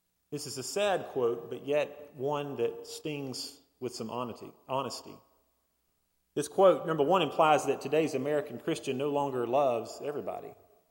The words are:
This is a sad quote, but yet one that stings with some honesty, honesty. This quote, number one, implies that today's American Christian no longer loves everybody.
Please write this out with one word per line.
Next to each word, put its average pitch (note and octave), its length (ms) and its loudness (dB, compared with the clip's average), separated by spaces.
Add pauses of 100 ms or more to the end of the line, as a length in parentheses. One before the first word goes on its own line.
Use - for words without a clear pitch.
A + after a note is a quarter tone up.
(300)
This D3 160 -6
is A#2+ 120 -8
a B2+ 40 -6
sad G3 520 0
quote, A#2+ 340 0
but B2+ 180 -8
yet C#3+ 480 -2
one C#3+ 420 -2
that A#2 300 -2
stings C#3 720 -8 (220)
with B2 140 -6
some A2 160 -8
honesty, A2+ 420 -8 (160)
honesty. C3+ 480 -6 (1200)
This D3+ 140 0
quote, D#3+ 380 6
number D#3 160 2
one, F3 200 4
implies D#3 420 4
that - 160 0
today's C#3+ 340 2
American C#3 440 -2
Christian C#3 400 -4
no D3 100 -2
longer C#3 380 0
loves C3 580 0
everybody. A#2+ 480 -6 (380)